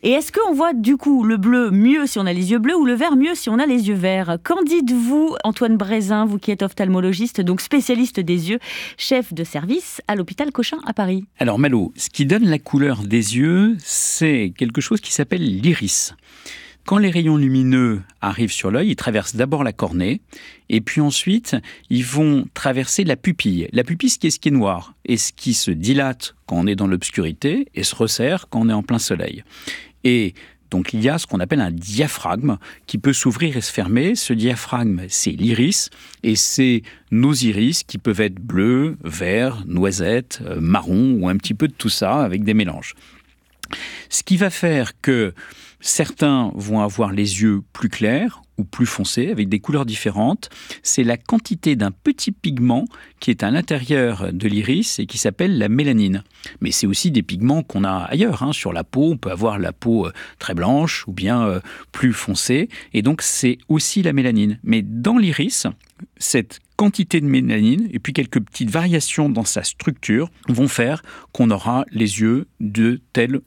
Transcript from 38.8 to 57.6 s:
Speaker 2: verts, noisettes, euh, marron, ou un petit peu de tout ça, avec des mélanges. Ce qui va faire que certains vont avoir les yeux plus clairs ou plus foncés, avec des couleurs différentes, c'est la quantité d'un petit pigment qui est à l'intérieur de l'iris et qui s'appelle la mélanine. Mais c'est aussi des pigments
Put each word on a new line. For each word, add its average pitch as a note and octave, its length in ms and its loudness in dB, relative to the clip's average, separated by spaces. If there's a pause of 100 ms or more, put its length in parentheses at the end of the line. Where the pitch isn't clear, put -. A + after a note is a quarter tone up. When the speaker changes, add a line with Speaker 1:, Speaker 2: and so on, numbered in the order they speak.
Speaker 2:
verts, F#2+ 640 -2
noisettes, F#2 800 -2
euh, F2+ 160 -8
marron, F#2+ 580 2
ou F2 100 0
un F#2+ 80 0
petit G#2+ 180 -4
peu D#3 120 0
de D3 60 -4
tout - 160 -4
ça, A2 320 0
avec G2+ 220 0
des G#2+ 100 2
mélanges. G2+ 400 -2 (1160)
Ce - 120 -4
qui F#3+ 160 2
va F#3 140 2
faire D3+ 500 -2
que A#2 320 2 (480)
certains C#3 720 0
vont G#2 280 -2
avoir G#2 300 0
les G2 300 0
yeux G#2 200 4 (120)
plus - 160 -4
clairs C#3 540 -2 (160)
ou G#2+ 40 -2
plus A#2+ 220 -2
foncés, A#2+ 460 -2
avec G#2 180 -2
des G#2 100 0
couleurs C#3+ 280 -2
différentes, G#2+ 600 -2 (340)
c'est - 200 0
la A#2+ 140 2
quantité F3 580 0
d'un G#2 140 0
petit - 420 -2
pigment B2+ 540 0 (340)
qui - 120 -2
est G#2+ 100 0
à G2+ 80 0
l'intérieur B2+ 840 0
de F#2+ 160 -2
l'iris A2 520 0
et - 80 -4
qui - 100 -10
s'appelle F3 400 0
la G#2 100 0
mélanine. G#2+ 560 2 (380)
Mais - 80 -2
c'est - 160 -2
aussi G2 240 0
des A#2+ 140 2
pigments B2+ 400 0